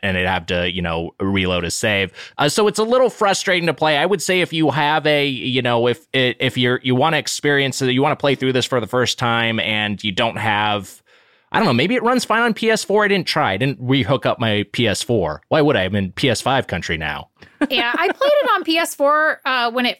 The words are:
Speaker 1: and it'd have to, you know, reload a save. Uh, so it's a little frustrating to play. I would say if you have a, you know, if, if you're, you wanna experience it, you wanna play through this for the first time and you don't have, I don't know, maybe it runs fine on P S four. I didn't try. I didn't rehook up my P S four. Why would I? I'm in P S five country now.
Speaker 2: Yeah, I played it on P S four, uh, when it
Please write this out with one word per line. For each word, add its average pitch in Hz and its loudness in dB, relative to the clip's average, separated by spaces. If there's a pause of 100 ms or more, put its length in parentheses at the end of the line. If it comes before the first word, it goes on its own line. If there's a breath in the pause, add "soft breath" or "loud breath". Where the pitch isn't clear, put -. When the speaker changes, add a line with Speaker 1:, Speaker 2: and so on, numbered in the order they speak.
Speaker 1:
and 95 -2
it'd 92 0
have 92 -2
to, 90 -2
you 90 -6
know, 85 -4
reload 92 0
a 82 -4
save. 98 -2 (240 loud breath)
Uh, 143 2
so 208 2
it's 208 0
a 220 0
little 240 2
frustrating 185 0
to 156 0
play. 156 0
I 156 2
would 190 -2
say 185 0
if 170 -2
you 156 2
have 151 0
a, 147 2
you 127 -2
know, 120 2
if, 120 -2
if 127 0
you're, 123 2
you 127 0
wanna 151 2
experience 139 -2
it, 131 2
you 127 2
wanna 147 2
play 139 0
through 131 0
this 123 0
for 123 2
the 107 0
first 127 0
time 113 0
and 104 -2
you 107 -2
don't 113 -2
have, 104 -2 (500 soft breath)
I - 0
don't 214 2
know, 139 2
maybe 165 2
it - -2
runs 247 0
fine 220 0
on 240 0
P 220 -2
S 220 0
four. 208 2
I 202 2
didn't 190 0
try. 127 0
I - 0
didn't 123 -2
rehook 127 0
up 123 0
my 107 0
P 120 0
S 98 0
four. 82 -2
Why 156 2
would 147 4
I? 98 2
I'm 95 -2
in 95 -2
P 135 0
S 107 0
five 139 0
country 85 -4
now. 76 -8 (400 loud breath)
Speaker 2:
Yeah, 240 -2
I 330 0
played 554 0
it 554 2
on 370 -2
P 320 0
S 330 -2
four, 294 2
uh, 254 0
when 247 -2
it 226 -2